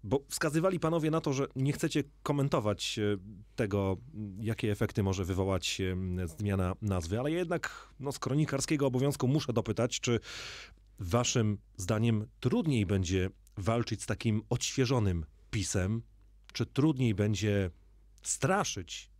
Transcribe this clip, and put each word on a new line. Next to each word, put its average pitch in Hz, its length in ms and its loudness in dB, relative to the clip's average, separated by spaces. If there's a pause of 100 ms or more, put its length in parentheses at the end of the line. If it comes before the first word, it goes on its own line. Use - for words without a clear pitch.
bo 113 160 0 (100)
wskazywali 165 500 0
panowie 160 320 2
na 160 100 2
to, 151 120 0
że 135 120 0 (100)
nie 135 180 2
chcecie 151 300 0 (200)
komentować, 139 760 0
e, 104 180 0 (380)
tego, 98 420 0 (420)
jakie 110 320 -2
efekty 104 320 0
może 95 220 0
wywołać, 95 560 0
e, 92 460 -2
zmiana 95 540 0
nazwy, 95 380 0
ale 143 120 -2
jednak, 170 580 -4 (100)
no, 135 120 -6
z - 80 -8
kronikarskiego 143 680 0
obowiązku 127 400 2
muszę 139 260 2
dopytać, 113 460 0
czy 117 200 2 (800)
waszym 107 580 2 (200)
zdaniem 110 500 2 (120)
trudniej 143 460 2
będzie 95 440 2 (280)
walczyć 113 460 0
z - 20 -10
takim 107 440 0
odświeżonym 113 760 0 (260)
pisem, 101 500 -2 (520)
czy - 120 -2
trudniej 131 500 2
będzie 101 540 2 (520)
straszyć - 880 -2 (100)